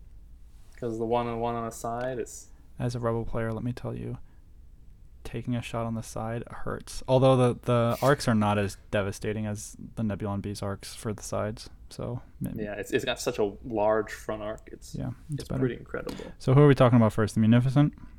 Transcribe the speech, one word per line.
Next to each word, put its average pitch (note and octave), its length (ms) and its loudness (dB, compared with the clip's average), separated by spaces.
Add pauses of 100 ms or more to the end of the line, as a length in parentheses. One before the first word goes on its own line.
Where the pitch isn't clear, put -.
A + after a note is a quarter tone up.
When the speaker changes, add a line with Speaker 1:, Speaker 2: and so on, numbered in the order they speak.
(800)
Speaker 1:
'Cause A2+ 200 -4
the A#2 60 -2
one A#2+ 220 2
on A#2 120 -4
one A#2 160 -2
on A#2 100 -4
the A2+ 60 -6
side A#2+ 480 -6
is - 280 -10 (300)
Speaker 2:
As B2 180 -4
a A#2+ 40 -6
Rebel A#2 240 0
player, A2+ 300 -2
let G#2+ 100 -4
me A#2+ 80 -2
tell A#2+ 240 -8
you, A#2+ 220 -8 (1040)
taking A#2+ 320 -4
a A#2 60 -2
shot A#2 240 -6
on A2+ 100 -4
the A2+ 80 -4
side A2+ 460 -6
hurts. - 580 -6
Although C3 300 8
the, B2 260 4
the A#2 380 2
arcs C#3 260 4
are A#2+ 80 4
not G#2 220 4
as G2 180 0 (160)
devastating G#2 540 -2
as G#2 320 -6 (180)
the A#2 80 -2
Nebulon G2+ 380 -2
B's G2+ 200 -6
arcs G2 320 -6
for - 200 -6
the - 100 -10
sides, G#2 460 -6 (200)
so B2 320 -8 (200)
maybe. A2+ 220 -6
Speaker 1:
Yeah, G#2 100 -6
it's, G#2 180 -8
it's A#2 140 0
got A#2+ 140 -4
such - 200 -4
a G2+ 140 0 (100)
large G#2+ 480 0
front G#2+ 300 -8
arc. G#2+ 320 -10
It's, - 200 -16
Speaker 2:
Yeah, B2+ 180 -6 (200)
it's C#3 120 -6
Speaker 1:
it's - 60 -12
Speaker 2:
better. C3 100 -4
Speaker 1:
pretty B2 180 0
incredible. - 600 -10
Speaker 2:
So C3 140 2
who C3+ 80 10
are D3 60 10
we C#3 80 8
talking B2 220 8
about A2 160 6
first? A2 220 0
The A2+ 60 2
Munificent? B2+ 520 6 (240)